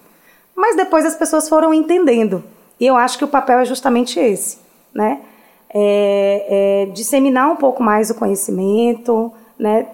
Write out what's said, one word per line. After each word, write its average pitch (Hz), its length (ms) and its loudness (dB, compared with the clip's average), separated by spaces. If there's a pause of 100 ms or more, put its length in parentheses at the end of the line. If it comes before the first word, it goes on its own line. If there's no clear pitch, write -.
(560)
Mas 415 200 0
depois 330 300 0
as 320 100 -4
pessoas 311 340 -2
foram 320 240 2
entendendo. 269 680 0 (360)
E 233 60 0
eu 262 100 4
acho 240 220 0
que 294 60 -4
o 277 40 -2
papel 254 320 2
é 254 60 2
justamente 247 540 -2
esse, 214 400 -2 (340)
né? 214 260 -2 (540)
É, 202 1080 0
é - 40 -2
disseminar 262 640 0
um 320 60 0
pouco 262 260 0
mais 214 280 2
o 226 60 -4
conhecimento, 220 1160 -2 (260)
né? 220 360 -2